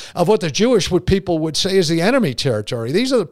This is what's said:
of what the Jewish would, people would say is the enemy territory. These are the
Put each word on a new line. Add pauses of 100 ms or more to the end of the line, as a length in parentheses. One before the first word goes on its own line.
(160)
of
what
the
Jewish
would,
people
would
say
is
the
enemy
territory.
These
are
the